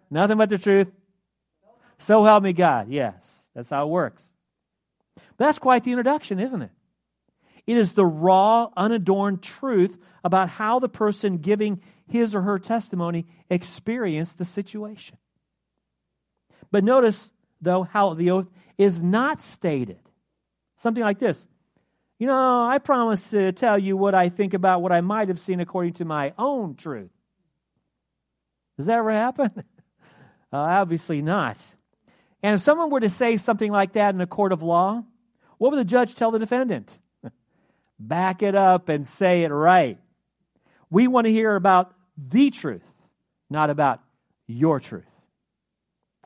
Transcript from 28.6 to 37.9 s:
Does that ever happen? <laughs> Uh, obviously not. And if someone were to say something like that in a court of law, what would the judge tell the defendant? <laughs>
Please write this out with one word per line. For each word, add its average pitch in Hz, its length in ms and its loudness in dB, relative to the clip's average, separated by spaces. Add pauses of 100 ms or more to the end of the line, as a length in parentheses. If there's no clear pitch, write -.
Does 143 100 -8
that 233 120 0
ever 220 120 -2
happen? 226 580 -2
<laughs> - 40 -20 (800)
Uh, 160 260 0
obviously 165 420 -4
not. 156 360 -4 (840)
And 208 140 0
if 185 60 0
someone 311 280 2
were 277 120 0
to 220 80 0
say 233 260 0
something 214 360 -2
like 196 220 0
that 202 220 2
in 185 60 -4
a 180 60 -4
court 196 260 0
of 160 100 -6
law, 185 400 0 (540)
what 254 140 2
would 294 80 0
the 247 40 2
judge 240 320 0
tell 226 160 0
the 226 80 -2
defendant? 220 580 -4 (260)
<laughs> 120 80 -14 (680)